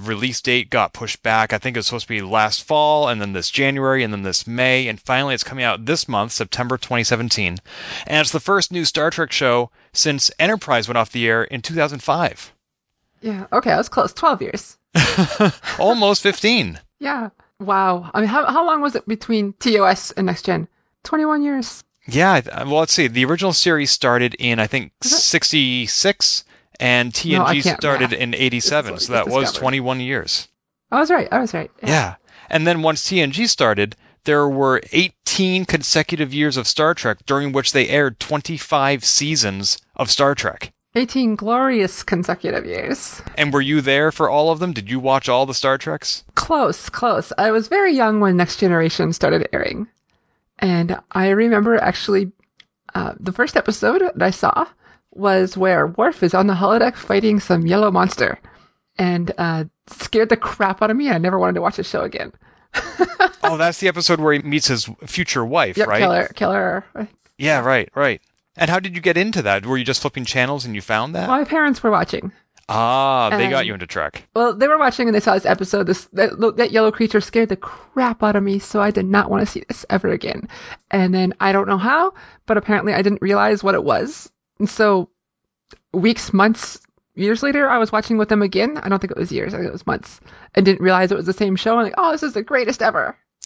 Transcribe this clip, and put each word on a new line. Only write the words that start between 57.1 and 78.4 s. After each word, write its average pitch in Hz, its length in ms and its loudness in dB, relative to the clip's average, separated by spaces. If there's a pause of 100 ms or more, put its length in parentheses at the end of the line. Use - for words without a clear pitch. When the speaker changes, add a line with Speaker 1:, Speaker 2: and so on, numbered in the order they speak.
Speaker 2:
some 170 260 0
yellow 202 240 4
monster. 180 480 0 (600)
And, 175 400 0
uh, 160 260 -2 (220)
scared - 420 0
the 226 80 4
crap 196 460 -2
out 214 80 4
of 226 80 0
me. 285 100 0
I 208 80 2
never 180 220 0
wanted 180 160 0
to 175 80 -2
watch 170 140 -2
the - 60 -4
show - 200 -4
again. - 300 -8 (420)
<laughs> - 80 -4 (600)
Speaker 1:
Oh, - 140 0
that's 165 240 0
the 190 80 0
episode 170 320 0
where 151 140 4
he 143 60 0
meets 147 280 -2
his 120 180 -2 (200)
future - 400 -4
wife, 147 320 0
Speaker 2:
Yep, 208 100 2
Speaker 1:
right? 107 100 2
Speaker 2:
Keller, 180 360 2
Keller. 190 500 -2 (540)
Speaker 1:
Yeah, 143 220 2
right, 120 340 2
right. 135 260 0 (340)
And 165 140 0
how 180 120 0
did 185 140 -8
you 175 60 -10
get 160 160 2
into 196 240 0
that? 98 240 2
Were 131 140 -2
you 123 60 -4
just 131 180 -2
flipping 135 240 -6
channels 127 400 -2
and 113 80 -8
you 101 80 -8
found 117 320 -2
that? 175 120 -4
Speaker 2:
My 262 180 0
parents 302 380 0
were 226 80 2
watching. 190 420 -2 (400)
Speaker 1:
Ah, 123 580 2
they 107 180 2
got 135 120 0
Speaker 2:
And 107 60 -2
Speaker 1:
you 107 80 -6
into 87 120 -10
Trek. - 500 -6
Speaker 2:
Well, 233 180 2
they 247 140 2
were 311 100 4
watching 254 300 2
and 220 60 4
they 208 60 4
saw 202 140 4
this 190 100 0
episode, 190 440 0
this, 180 240 -2
that, 208 440 0
that 233 140 2
yellow 214 220 4
creature 214 280 0
scared 220 280 0
the 190 80 -4
crap - 640 -4
out 208 140 2
of 196 80 0